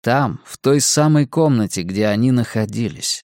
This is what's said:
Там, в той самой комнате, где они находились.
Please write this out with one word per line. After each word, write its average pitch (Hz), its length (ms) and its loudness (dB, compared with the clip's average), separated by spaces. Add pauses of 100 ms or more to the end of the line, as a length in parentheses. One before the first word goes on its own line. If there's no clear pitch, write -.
Там, 123 420 0
в - 140 -18
той 143 220 2
самой 151 460 2
комнате, 120 560 0
где 95 240 -2
они 110 260 2
находились. 110 960 -4